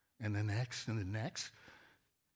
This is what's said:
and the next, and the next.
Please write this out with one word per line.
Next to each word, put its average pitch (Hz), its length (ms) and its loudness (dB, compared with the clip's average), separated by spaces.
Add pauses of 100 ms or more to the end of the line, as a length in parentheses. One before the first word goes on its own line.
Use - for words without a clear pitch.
(200)
and 107 140 2
the 104 80 4
next, 107 460 0
and 110 100 2
the 98 60 2
next. 107 460 -2 (840)